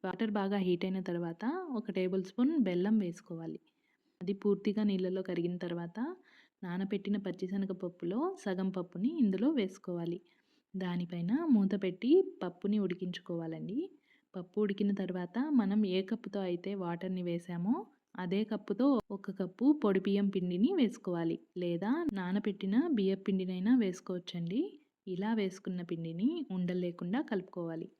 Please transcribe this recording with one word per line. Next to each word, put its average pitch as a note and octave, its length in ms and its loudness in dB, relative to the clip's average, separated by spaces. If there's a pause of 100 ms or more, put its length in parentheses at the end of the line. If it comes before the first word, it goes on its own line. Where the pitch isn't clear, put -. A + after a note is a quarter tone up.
వాటర్ F#3+ 280 -2
బాగా G3+ 260 0
హీట్ F3+ 280 2
అయిన F#3+ 140 -2
తర్వాత E3+ 440 -4 (320)
ఒక G#3+ 160 -4
టేబుల్ F#3 320 0
స్పూన్ B3+ 360 2
బెల్లం G3 400 2
వేసుకోవాలి. E3 600 -6 (640)
అది F#3 120 0
పూర్తిగా G3+ 500 2
నీళ్ళలో F#3 380 2
కరిగిన F3 360 -2
తర్వాత F3 420 -6 (640)
నానబెట్టిన G3 540 -2
పచ్చిశనగపప్పులో F#3 1000 -4 (180)
సగం F#3+ 320 -2
పప్పుని F#3 500 -2
ఇందులో G3+ 320 4
వేసుకోవాలి. F3 680 -4 (540)
దానిపైన F3 580 -2 (140)
మూత G3+ 320 6
పెట్టి F#3+ 340 0 (260)
పప్పుని G3+ 420 0
ఉడికించుకోవాలండి. F3 1000 -4 (540)
పప్పు F3+ 260 -6
ఉడికిన G3+ 340 2
తర్వాత F#3 440 -4 (120)
మనం G#3+ 360 4
ఏ F#3 160 2
కప్పుతో G3+ 400 -4
అయితే F3+ 340 -2
వాటర్‌ని F3+ 480 -2
వేసామో F3 520 0 (400)
అదే F#3 280 0
కప్పుతో G#3+ 440 0 (240)
ఒక G3 200 -8
కప్పు F#3+ 420 -2
పొడి G#3 260 4
బియ్యం G3 300 2
పిండిని F#3 440 2
వేసుకోవాలి, F3+ 640 0 (200)
లేదా F3 340 -2 (220)
నానబెట్టిన G3 640 -2 (160)
బియ్యం F#3+ 280 2
పిండినైనా F#3+ 580 0
వేసుకోవచ్చండి. F3+ 840 -2 (460)
ఇలా G3 260 -2
వేసుకున్న F#3+ 480 -2
పిండిని E3+ 480 -2 (220)
ఉండలు F3+ 300 0
లేకుండా F3+ 400 -2
కలుపుకోవాలి. F3+ 680 -6 (120)